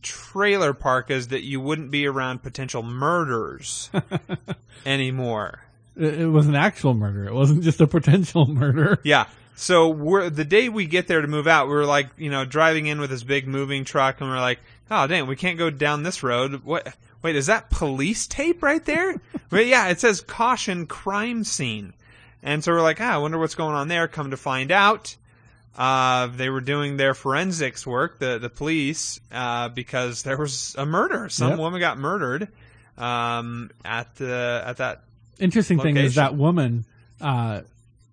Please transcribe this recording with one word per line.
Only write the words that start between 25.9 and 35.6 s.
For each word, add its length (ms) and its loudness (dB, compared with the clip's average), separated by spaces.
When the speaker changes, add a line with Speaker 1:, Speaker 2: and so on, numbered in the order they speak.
Speaker 1:
they 200 -4
were 140 -4
doing 340 -4
their 160 2
forensics 760 -2
work, 320 -2
the, 200 -2
the 120 -8
police, 680 -4
uh, 380 -4
because 540 -6
there 160 -4
was 400 -6
a 80 -4
murder. 420 -2
Some 220 0
Speaker 2:
Yep. 80 0
Speaker 1:
woman 200 -4
got 200 0
murdered, 500 -4
um, 760 -4
at 320 -8
the, 480 -4
at 140 -10
that 240 -6
Speaker 2:
Interesting 400 4